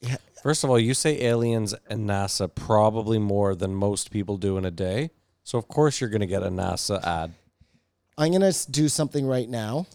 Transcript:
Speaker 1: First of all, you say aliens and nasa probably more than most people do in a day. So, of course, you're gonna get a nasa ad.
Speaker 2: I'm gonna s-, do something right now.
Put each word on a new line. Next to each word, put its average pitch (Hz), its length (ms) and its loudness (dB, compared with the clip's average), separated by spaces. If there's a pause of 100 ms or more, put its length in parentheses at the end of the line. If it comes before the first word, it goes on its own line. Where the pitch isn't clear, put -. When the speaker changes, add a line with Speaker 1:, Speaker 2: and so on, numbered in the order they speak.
(440)
Speaker 1:
First 147 200 0
of 139 60 0
all, 123 80 6
you 117 160 4
say 147 300 0
aliens 117 500 0 (160)
and 107 180 -4
nasa 98 460 -2
probably 107 640 4
more 101 380 2
than 95 180 -4
most 98 380 -2
people 101 260 -4
do 95 200 0
in 95 80 -2
a 92 40 -2
day. 95 400 -4 (340)
So, - 140 -4
of 110 100 -4
course, 147 320 2
you're 120 120 -2
gonna 104 160 0
get 92 160 -2
a 95 60 0
nasa 92 540 -2
ad. 85 300 -4 (840)
Speaker 2:
I'm 156 160 2
gonna 190 160 6
s-, - 160 -2
do 147 240 2
something 143 360 -2
right 127 240 0
now. 123 460 -4